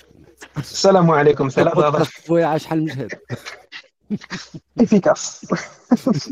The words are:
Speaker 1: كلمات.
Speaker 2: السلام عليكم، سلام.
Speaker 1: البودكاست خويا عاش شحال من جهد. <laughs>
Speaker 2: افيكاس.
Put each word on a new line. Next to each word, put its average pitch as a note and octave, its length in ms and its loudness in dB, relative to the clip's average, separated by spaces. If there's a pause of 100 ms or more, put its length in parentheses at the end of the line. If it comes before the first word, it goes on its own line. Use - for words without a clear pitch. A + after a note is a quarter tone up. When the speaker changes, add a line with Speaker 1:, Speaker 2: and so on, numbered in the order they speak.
(140)
Speaker 1:
كلمات. - 300 -20 (140)
Speaker 2:
السلام F3 540 2
عليكم، C#3+ 380 2
سلام. E3+ 300 0
Speaker 1:
البودكاست D3+ 480 -2
خويا E3 180 2
عاش D3+ 180 -2
شحال D#3+ 160 -4
من D#3 60 -2
جهد. C3 340 -10 (880)
<laughs> - 720 -6
Speaker 2:
افيكاس. - 680 0 (840)